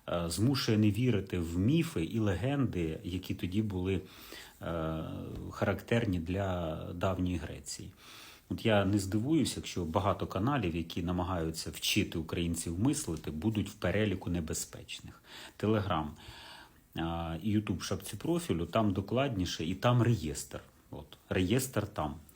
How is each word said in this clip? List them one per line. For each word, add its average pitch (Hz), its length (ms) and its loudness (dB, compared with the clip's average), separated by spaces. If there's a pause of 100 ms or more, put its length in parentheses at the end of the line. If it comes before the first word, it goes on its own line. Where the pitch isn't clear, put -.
е, 85 220 0
змушує 113 480 4
не 107 120 8
вірити 107 480 2
в 82 200 0
міфи 120 460 4
і 101 140 -2
легенди, 95 880 0
які 90 300 -4
тоді 92 280 0
були, 95 380 0 (640)
е, 80 420 -2 (460)
характерні 98 680 0
для 90 580 -2 (180)
давньої 90 420 0
Греції. - 540 -8 (600)
От 95 160 -4
я 104 180 6
не 101 140 4
здивуюсь, 110 580 2
якщо - 280 -4
багато 90 420 0
каналів, 98 500 0
які 82 260 -4
намагаються 87 680 -2
вчити - 480 0
українців 85 600 -2
мислити, 98 520 0
будуть 104 380 0
в - 60 -12
переліку 92 560 0
небезпечних. - 920 -6 (360)
Telegram, 95 480 2 (920)
а, 82 460 -2
і 104 160 2
YouTube 104 200 0
в - 40 -8
шапці - 340 -4
профілю, 143 500 0
там 107 260 4
докладніше, 101 720 0
і 85 100 -2
там 123 280 6
реєстр. 80 580 0 (300)
От, - 280 -14 (100)
реєстр 95 580 2
там, 76 280 -4 (220)